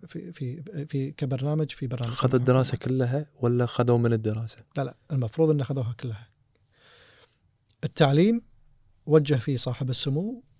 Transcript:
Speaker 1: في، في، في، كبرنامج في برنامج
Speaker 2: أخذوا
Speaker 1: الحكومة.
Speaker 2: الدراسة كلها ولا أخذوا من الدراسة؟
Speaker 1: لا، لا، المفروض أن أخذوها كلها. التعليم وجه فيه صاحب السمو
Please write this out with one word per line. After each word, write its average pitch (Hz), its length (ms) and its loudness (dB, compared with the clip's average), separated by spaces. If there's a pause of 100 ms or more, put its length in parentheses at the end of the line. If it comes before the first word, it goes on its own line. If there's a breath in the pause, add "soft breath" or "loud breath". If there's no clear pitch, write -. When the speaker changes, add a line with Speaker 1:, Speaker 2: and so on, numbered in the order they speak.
Speaker 1:
في، - 240 -12
في، 143 300 -8 (240)
في، 139 260 -4
كبرنامج 143 580 -4
في - 160 -8
برنامج 120 260 -6
Speaker 2:
أخذوا 131 120 -2
Speaker 1:
الحكومة. 127 160 2
Speaker 2:
الدراسة 127 360 2
كلها 131 500 -2 (140)
ولا 120 240 2
أخذوا 120 340 2
من 117 140 2
الدراسة؟ 110 440 -2 (200)
Speaker 1:
لا، 139 80 -2
لا، 131 120 -10 (140)
المفروض 143 400 0
أن 151 100 2
أخذوها 123 400 -4
كلها. 113 280 -10 (1600 soft breath)
التعليم 165 580 4 (640)
وجه 147 280 6
فيه 131 220 0
صاحب 123 340 -4
السمو 175 520 -2 (180)